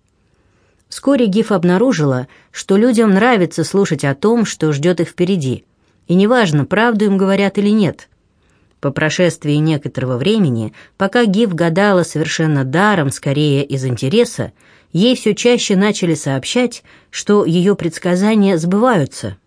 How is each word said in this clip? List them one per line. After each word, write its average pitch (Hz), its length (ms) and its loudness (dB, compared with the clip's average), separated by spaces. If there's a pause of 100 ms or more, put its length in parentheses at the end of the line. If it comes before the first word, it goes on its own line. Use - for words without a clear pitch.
(880)
Вскоре 262 380 0
Гиф 214 240 0
обнаружила, 175 800 0 (240)
что - 240 -2
людям 226 340 4
нравится 190 540 2
слушать 185 400 -2
о 139 100 0
том, 220 320 0
что 156 260 -2
ждет 170 280 0
их 165 80 -4
впереди, 170 560 -2 (420)
и 170 80 0
неважно, 190 500 2
правду 214 420 0
им 196 120 2
говорят 196 400 0
или 208 120 2
нет. 208 380 -2 (720)
По 143 100 -4
прошествии 156 640 -2
некоторого 147 600 -2
времени, 135 560 0 (240)
пока 196 280 0
Гиф 202 300 0
гадала 175 480 2
совершенно 156 600 -2
даром, 160 480 0
скорее 143 540 -2
из 135 200 -6
интереса, 160 680 -2 (400)
ей 240 240 2
все 214 180 0
чаще 240 420 0
начали 190 380 0
сообщать, 147 680 -4 (260)
что - 360 0
ее 180 280 2
предсказания 190 840 0
сбываются. 175 880 -2